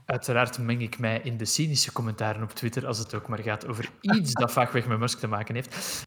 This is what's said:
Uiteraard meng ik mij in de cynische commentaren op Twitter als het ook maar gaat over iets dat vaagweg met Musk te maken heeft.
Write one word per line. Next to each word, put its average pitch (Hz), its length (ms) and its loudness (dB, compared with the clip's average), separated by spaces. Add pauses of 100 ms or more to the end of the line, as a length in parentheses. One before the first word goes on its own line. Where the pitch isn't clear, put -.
Uiteraard 123 540 2
meng 120 240 2
ik 113 160 -6
mij 113 260 0
in 117 120 -4
de 110 80 -2
cynische 156 480 2
commentaren 110 500 -2
op 107 80 -4
Twitter 120 360 -2
als 117 120 -2
het 110 160 -6
ook 104 140 -6
maar 110 100 -2
gaat 107 300 -2
over 113 220 -4 (100)
iets 196 320 4
dat 120 200 2
vaagweg 123 340 4
met 113 120 2
Musk 120 200 0
te - 80 -4
maken 107 280 -2
heeft. - 520 -6